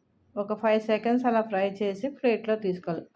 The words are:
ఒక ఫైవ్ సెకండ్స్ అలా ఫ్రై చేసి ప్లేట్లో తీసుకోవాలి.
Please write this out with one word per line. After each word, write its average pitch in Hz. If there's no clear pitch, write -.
ఒక 202
ఫైవ్ 214
సెకండ్స్ 233
అలా 226
ఫ్రై 202
చేసి 196
ప్లేట్లో 220
తీసుకోవాలి. 180